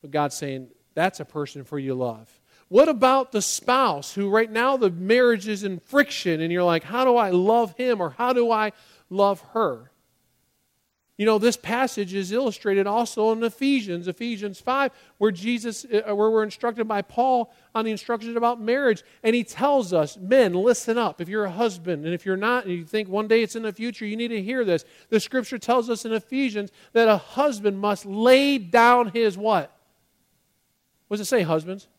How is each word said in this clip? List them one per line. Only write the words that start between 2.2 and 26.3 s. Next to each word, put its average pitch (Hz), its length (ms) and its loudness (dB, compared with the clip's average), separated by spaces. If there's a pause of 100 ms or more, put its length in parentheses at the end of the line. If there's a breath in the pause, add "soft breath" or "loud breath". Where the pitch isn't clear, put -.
What 254 180 8
about 262 460 2
the 208 80 0
spouse 247 720 0
who 202 160 -2
right 220 200 2
now 247 280 0
the 220 120 2
marriage 214 600 2
is 208 160 -4
in 185 140 -6
friction 254 600 0
and 165 100 -2
you're 180 140 0
like, 170 200 2
"How 240 200 -2
do 247 140 6
I 208 140 2
love 196 440 2
him 240 260 -2
or 160 100 -4
how 247 200 -2
do 240 200 2
I 214 200 0 (380 soft breath)
love 196 320 0 (100)
her?" 135 400 -4 (1300)
You 202 80 -2
know, 220 120 4
this 226 200 2
passage 226 560 -4
is 196 180 -6
illustrated 202 560 -2
also 220 460 0
in 226 100 -4
Ephesians, 214 640 -2
Ephesians 202 540 -8
five, 262 320 -2 (240 soft breath)
where 214 140 2
Jesus, 220 520 -6
uh, 220 320 -2
where 214 160 2
we're 220 120 2
instructed 220 440 -4
by 208 140 -2
Paul 247 520 -2 (220 soft breath)
on 220 80 -2
the 220 80 -2
instructions 233 460 -6
about 233 240 0
marriage. 233 420 0 (180 soft breath)
And 220 140 0
he 240 80 0
tells 262 480 0
us, 156 240 0
"Men, 202 380 2
listen 226 440 0
up." 220 220 -2
If 170 80 -8
you're 208 160 -4
a 190 80 -4
husband, 175 540 -4
and 170 80 -4
if 175 120 -8
you're 190 120 -2
not, 233 260 0
and 185 100 -6
you 170 120 -8
think 214 240 -4
one 214 180 -2
day 226 160 4
it's 220 140 -6
in 226 60 -10
the 214 100 -6
future, 220 320 -8
you 208 100 -6
need 233 140 -6
to 220 120 -6
hear 240 220 -4
this. 175 220 0 (240 soft breath)
The 220 100 4
scripture 254 380 -4
tells 233 320 0
us 226 160 -6
in 226 80 -4
Ephesians 220 580 -4 (220 soft breath)